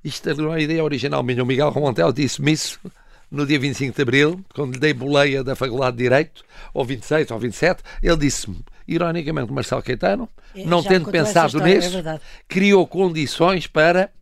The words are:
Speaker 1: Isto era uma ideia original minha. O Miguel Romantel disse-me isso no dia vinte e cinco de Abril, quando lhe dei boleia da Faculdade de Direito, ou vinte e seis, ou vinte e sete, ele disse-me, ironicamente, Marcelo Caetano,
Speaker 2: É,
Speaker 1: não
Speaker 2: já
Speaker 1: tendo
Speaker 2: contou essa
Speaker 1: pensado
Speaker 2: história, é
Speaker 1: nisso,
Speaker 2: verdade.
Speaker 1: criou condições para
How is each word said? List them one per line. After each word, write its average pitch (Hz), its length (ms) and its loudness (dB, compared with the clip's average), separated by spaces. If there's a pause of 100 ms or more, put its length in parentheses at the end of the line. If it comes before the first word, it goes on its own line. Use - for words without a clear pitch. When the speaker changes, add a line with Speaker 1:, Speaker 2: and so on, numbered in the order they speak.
Speaker 1:
Isto - 280 -8
era 147 120 -2
uma 160 160 -2
ideia 160 240 -2
original 143 400 -2
minha. 123 200 -2
O 123 40 0
Miguel 135 220 2
Romantel 147 460 0
disse-me 143 380 0
isso - 280 -4 (500)
no 143 160 -2
dia 147 120 2
vinte 135 180 -2
e - 20 -12
cinco 135 180 -4
de 143 60 -2
Abril, 147 420 2 (100)
quando 131 200 -6
lhe 127 40 -10
dei 151 140 0
boleia 139 500 2
da 135 140 -4
Faculdade 127 400 -2
de 117 60 -4
Direito, 131 420 2 (300)
ou 139 100 -2
vinte 120 200 -8
e - 20 -16
seis, 151 240 0
ou 113 80 -8
vinte 110 160 -4
e - 20 -14
sete, 180 260 0 (200)
ele 165 160 4
disse-me, 135 440 -2 (240)
ironicamente, 165 640 -4
Marcelo 131 320 -4
Caetano, - 460 -2 (260)
Speaker 2:
É, 190 120 -12
Speaker 1:
não 170 160 2
Speaker 2:
já 196 80 -2
Speaker 1:
tendo 185 160 4
Speaker 2:
contou 190 120 -2
essa 156 140 2
Speaker 1:
pensado 160 140 6
Speaker 2:
história, 156 260 4
é 202 40 8
Speaker 1:
nisso, 180 160 0
Speaker 2:
verdade. 160 280 -6 (260)
Speaker 1:
criou 190 400 4
condições 170 800 0
para 175 560 2